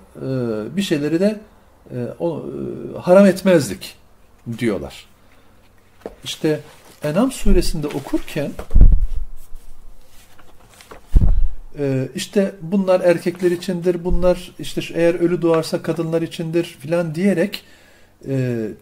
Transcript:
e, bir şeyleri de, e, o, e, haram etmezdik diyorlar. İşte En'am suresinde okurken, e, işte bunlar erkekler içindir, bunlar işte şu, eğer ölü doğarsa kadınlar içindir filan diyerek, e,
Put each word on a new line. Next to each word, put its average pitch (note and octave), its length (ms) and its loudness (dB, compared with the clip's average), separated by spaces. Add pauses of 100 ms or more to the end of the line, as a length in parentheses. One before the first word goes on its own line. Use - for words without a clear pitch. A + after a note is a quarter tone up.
(160)
e, D3+ 40 -16 (560)
bir G3 60 -4
şeyleri D#3 380 -2
de, G#3 200 0 (500)
e, C3 60 -10 (220)
o, D3 280 -6 (500)
e, - 20 -12
haram F#3 280 6
etmezdik F3 720 0 (600)
diyorlar. F#2 480 -6 (1160)
İşte D3+ 360 -4 (420)
En'am F#3+ 300 0
suresinde E3+ 540 2
okurken, D3 640 -6 (3250)
e, C3+ 360 -2
işte - 480 -2
bunlar F#3 380 0
erkekler F3 500 0
içindir, F3 540 -4
bunlar F3+ 540 0
işte E3 220 -8
şu, - 140 -12
eğer E3+ 200 2
ölü E3+ 280 -2
doğarsa E3 400 -2
kadınlar D#3+ 400 -4
içindir E3 420 -6
filan E3 500 -6
diyerek, F#3 500 -2 (640)
e, B2 400 -4 (140)